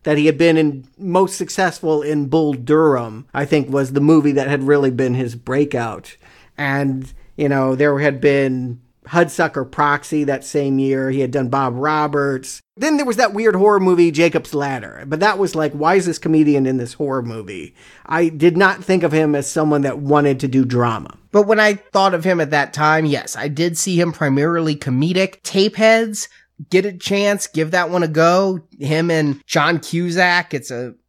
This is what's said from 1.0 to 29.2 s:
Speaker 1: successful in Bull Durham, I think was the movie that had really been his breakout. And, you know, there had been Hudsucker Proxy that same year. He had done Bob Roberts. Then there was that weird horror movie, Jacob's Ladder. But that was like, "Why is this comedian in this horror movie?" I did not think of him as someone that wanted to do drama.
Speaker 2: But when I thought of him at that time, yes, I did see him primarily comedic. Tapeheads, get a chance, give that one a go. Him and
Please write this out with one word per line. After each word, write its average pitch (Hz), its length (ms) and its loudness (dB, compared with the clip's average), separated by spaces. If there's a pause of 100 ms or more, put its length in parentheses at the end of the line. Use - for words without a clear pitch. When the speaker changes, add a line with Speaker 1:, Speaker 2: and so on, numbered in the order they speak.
Speaker 1:
successful 170 640 -2
in 147 240 -2
Bull 147 280 0
Durham, 123 800 0
I 143 100 -2
think 143 240 0
was 135 240 -2
the 139 80 2
movie 147 300 4
that 135 160 0
had 139 160 -2
really 139 260 2
been 123 240 -2
his 123 220 -4
breakout. 123 840 -4 (400)
And, 139 560 -4 (220)
you 151 120 -2
know, 135 280 0
there 143 240 2
had 139 200 0
been 131 600 0 (260)
Hudsucker 160 640 -2
Proxy 147 540 -2
that 135 200 -2
same 139 360 -2
year. 135 320 0
He 135 80 -2
had 127 120 -2
done 131 180 -2
Bob 131 260 0
Roberts. 143 880 -2 (160)
Then 294 200 0
there 285 80 -2
was 220 120 -2
that 220 160 2
weird 214 220 2
horror 202 240 4
movie, 175 320 4
Jacob's 160 420 0
Ladder. 131 540 -6
But 156 140 -4
that 202 160 2
was 185 180 -2
like, 151 160 -2
"Why 151 240 0
is 180 100 2
this 165 140 -4
comedian 147 460 2
in 131 120 -2
this 120 160 -8
horror 135 280 -4
movie?" 104 520 -12 (320)
I 165 240 0
did 160 280 2
not 190 260 2
think 185 200 0
of 151 100 0
him 156 200 2
as 139 160 -2
someone 151 340 0
that 135 160 -4
wanted 143 420 2
to 143 60 -4
do 131 180 2
drama. 120 520 -2 (140)
Speaker 2:
But 208 120 4
when 214 160 2
I 208 160 4
thought 196 380 0
of 165 120 -4
him 180 160 2
at 143 100 -2
that 143 220 0
time, 156 320 2
yes, 139 320 -4
I 123 100 -6
did 160 300 -2
see 180 220 0
him 170 120 2
primarily 156 640 0
comedic. 170 680 -2
Tapeheads, 214 840 0 (420)
get 185 160 2
a 202 80 -6
chance, 202 540 -2
give 160 240 -4
that 180 200 -2
one 180 120 0
a 156 60 -2
go. 175 500 2 (180)
Him 156 320 -2
and 151 360 0